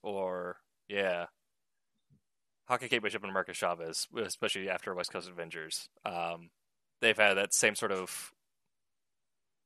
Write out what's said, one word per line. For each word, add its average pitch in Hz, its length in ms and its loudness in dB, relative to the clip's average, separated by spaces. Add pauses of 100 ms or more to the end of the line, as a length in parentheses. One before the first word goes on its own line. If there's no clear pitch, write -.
or, 90 560 -2 (300)
yeah. 92 380 2 (1400)
Hawkeye, 123 200 0
Kate 113 140 2
Bishop, 104 200 -2
and 101 80 -6
America 95 240 0
Chavez, 85 600 -2
especially 98 520 -2
after 92 260 -2
West 87 180 -4
Coast 90 180 -6
Avengers. 82 580 -8 (160)
Um, 85 460 -6 (500)
they've 113 160 6
had 104 180 8
that 98 200 2
same 107 220 4
sort 104 160 0
of - 400 -6 (1300)